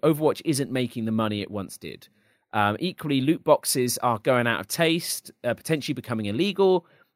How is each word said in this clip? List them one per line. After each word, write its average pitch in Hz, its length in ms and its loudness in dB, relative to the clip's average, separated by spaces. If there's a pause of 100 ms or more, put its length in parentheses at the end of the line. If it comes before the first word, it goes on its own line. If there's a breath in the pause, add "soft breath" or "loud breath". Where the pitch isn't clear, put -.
Overwatch 151 420 2
isn't 135 260 -2
making 120 340 -4
the 113 60 -2
money 107 300 0
it - 100 -8
once 101 260 -10
did. - 300 -16 (460)
Um, 104 260 2
equally, 147 420 -2
loot 139 220 0
boxes 127 560 2
are 120 200 0
going 123 280 2
out 113 140 0
of - 60 -12
taste, - 640 -2 (120)
uh, 120 100 0
potentially 151 400 -4
becoming 113 340 -4
illegal. 185 580 2 (300 soft breath)